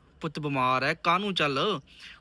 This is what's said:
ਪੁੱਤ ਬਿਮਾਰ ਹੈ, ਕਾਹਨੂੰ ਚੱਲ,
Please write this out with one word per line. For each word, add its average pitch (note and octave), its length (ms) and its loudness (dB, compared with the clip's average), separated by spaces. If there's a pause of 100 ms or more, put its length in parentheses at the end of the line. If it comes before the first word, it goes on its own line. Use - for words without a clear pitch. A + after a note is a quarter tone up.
(220)
ਪੁੱਤ E3 180 -6
ਬਿਮਾਰ C3 440 2
ਹੈ, D3+ 100 2
ਕਾਹਨੂੰ F3+ 400 0
ਚੱਲ, D#3 480 0 (400)